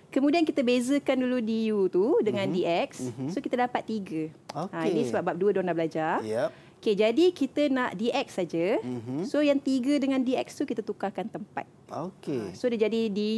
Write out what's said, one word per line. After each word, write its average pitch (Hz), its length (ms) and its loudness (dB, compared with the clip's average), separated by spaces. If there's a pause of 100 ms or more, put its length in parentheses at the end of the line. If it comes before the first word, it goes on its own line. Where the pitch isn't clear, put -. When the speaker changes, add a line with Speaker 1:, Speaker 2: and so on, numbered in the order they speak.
Speaker 1:
Kemudian 294 360 4
kita 302 160 2
bezakan 254 580 2
dulu 254 220 2
D 226 120 -2 (180)
U 196 180 2
tu 240 320 4
dengan 202 240 0
Speaker 2:
Mhm. 170 100 0
Speaker 1:
D 185 80 0
X. 175 280 0 (160)
Speaker 2:
Mhm. 127 220 -6
Speaker 1:
So 202 120 -4
kita 254 180 -4
dapat 247 260 0
tiga. 170 440 -6 (220)
Ah, 156 160 -6
Speaker 2:
Okey. 196 240 -2
Speaker 1:
ini 185 120 2
sebab 226 220 -2
bab 170 120 0
dua 190 140 4
diorang 185 160 0
dah 175 80 0
belajar. 165 460 0
Speaker 2:
Yep. 113 560 -4
Speaker 1:
Okey, - 180 0
jadi 233 360 4
kita 294 380 -2
nak 254 260 0
D 214 160 -2
X - 260 -4
saja. 175 420 0
Speaker 2:
Mhm. 123 460 -6
Speaker 1:
So 294 160 0
yang 285 180 4
tiga 269 380 0
dengan 269 240 2
D 254 160 0
X - 180 -6
tu 294 100 -4
kita 233 160 -2
tukarkan 196 460 -6
tempat. - 380 -10 (220)
Speaker 2:
Okey. 143 560 -6
Speaker 1:
Ah, 95 100 -8
so 104 140 -4
dia 240 140 0
jadi 226 280 2
D 202 100 -2 (200)